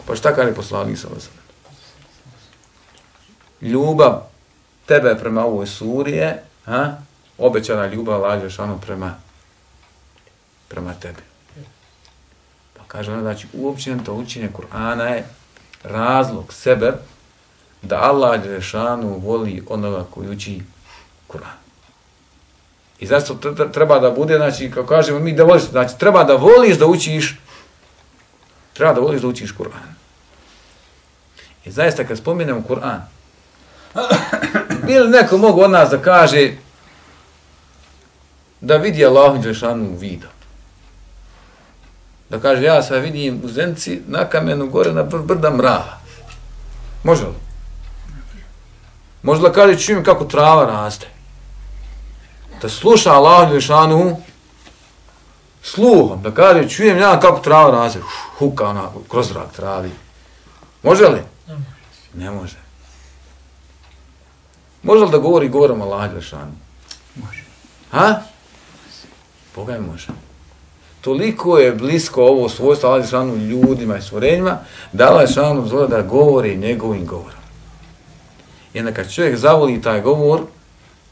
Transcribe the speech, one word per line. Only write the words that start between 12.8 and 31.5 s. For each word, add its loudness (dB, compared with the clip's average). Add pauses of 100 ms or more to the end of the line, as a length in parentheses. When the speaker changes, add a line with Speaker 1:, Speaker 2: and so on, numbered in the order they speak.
Speaker 1:
kaže -14
ona, -10
znači, -10
uopćenito -10
učenje -12
Kur'ana -8
je -6 (580)
razlog -4
sebe -2 (880)
da -4
Allah 2
Đelešanu -8
voli -6
onoga -8
koji -16
uči -14 (640)
Kur'an. -20 (1400)
I -12
zašto -2
tre-, -10
tre-, -4
treba 2
da 2
bude, 0
znači, -4
kako -8
kažemo 2
mi, -4
da 4
voliš, 6
znači, -4
treba 4
da 4
voliš 6
da 4
učiš, -2 (1300)
treba 0
da -2
voliš -2
da -4
učiš -10
Kur'an. -16 (1700)